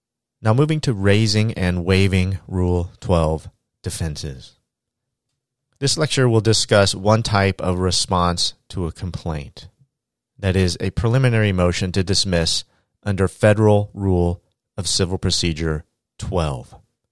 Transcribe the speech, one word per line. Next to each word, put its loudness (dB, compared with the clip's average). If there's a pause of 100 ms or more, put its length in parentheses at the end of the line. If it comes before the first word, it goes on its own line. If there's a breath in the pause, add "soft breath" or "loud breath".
(420)
Now, 2
moving 0
to -2
raising 2
and -2
waiving 2
Rule -2 (100)
twelve 0 (340)
defenses. -10 (1200)
This -2
lecture 0
will 4
discuss 2
one 2
type 0
of -2
response 0 (160)
to -6
a -6
complaint, -10 (680)
that -2
is, 2
a -4
preliminary 0
motion 0
to 0
dismiss -2 (400)
under 0
Federal 2
Rule 0 (340)
of -6
Civil -2
Procedure -2 (340)
twelve. -4 (380)